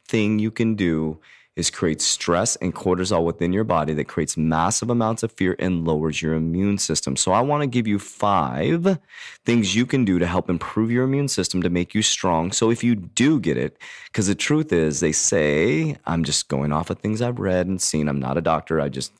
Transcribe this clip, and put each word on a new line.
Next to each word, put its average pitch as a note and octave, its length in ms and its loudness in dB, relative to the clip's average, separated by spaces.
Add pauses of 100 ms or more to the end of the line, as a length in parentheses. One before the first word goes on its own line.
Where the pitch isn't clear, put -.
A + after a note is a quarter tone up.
thing G#2+ 320 0
you G#2+ 120 0
can A2+ 240 0
do D#2+ 460 0 (360)
is E2+ 140 -2
create D#2+ 320 -2
stress - 540 0
and F2 180 -4
cortisol F2+ 500 0
within E2+ 260 0
your G2+ 140 0
body D#2 300 0
that D2 120 -2
creates - 300 -4
massive E2 540 0
amounts A2+ 320 0
of A2 100 -4
fear F#2 260 0
and E2+ 280 -2
lowers D#2 340 0
your D#2+ 140 0
immune F2 420 0
system. D2+ 400 -2
So - 160 0
I G#2 80 4
wanna D3 260 0
give A#2+ 200 0
you G2+ 120 2
five G#2 1000 0 (480)
things A2 280 2
you A#2+ 120 2
can B2+ 180 2
do F#2 140 4
to F2 80 2
help F2 240 0
improve G#2+ 400 -2
your B2 140 2
immune C#3 240 0
system F#2 340 -2
to F2 80 0
make F2 240 -2
you G#2+ 80 2
strong. E2+ 500 0
So A2+ 180 2
if A#2 140 -2
you A#2+ 100 2
do B2 460 2
get D2+ 160 0
it, B1+ 220 -4 (340)
'cause G2+ 140 0
the G2 80 2
truth D3+ 360 0
is, D#2 300 2
they D#2+ 120 2
say, G2 920 2
"I'm E2 200 0
just - 240 -2
going C#2+ 240 -2
off D#2 180 -2
of - 80 -6
things A2 240 -2
I've A#2+ 160 -2
read F#2 280 0
and F#2 140 -2
seen. D2+ 260 0
I'm C#2+ 140 -2
not C2 160 -2
a E2 60 0
doctor. D#2+ 360 0
I C#2+ 120 0
just, C2 300 -8